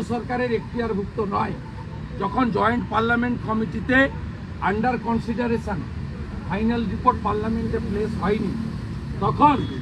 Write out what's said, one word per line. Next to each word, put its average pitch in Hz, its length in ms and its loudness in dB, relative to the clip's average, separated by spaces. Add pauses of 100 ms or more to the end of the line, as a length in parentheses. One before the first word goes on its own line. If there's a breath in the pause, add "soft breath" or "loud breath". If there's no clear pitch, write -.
সরকারের 240 500 -2
এখতিয়ারভুক্ত 220 640 -2 (160)
নয়, 208 200 -2 (640)
যখন 202 320 2
জয়েন্ট 208 400 2
পার্লামেন্ট 233 460 2 (100)
কমিটিতে 220 520 2 (640)
under 214 360 2
consideration, 226 800 0 (720)
ফাইনাল 226 360 2
রিপোর্ট 226 380 2
পার্লামেন্টে 226 560 0
প্লেস 202 420 -2
হয়নি, 190 320 2 (680)
তখন 247 360 6 (240)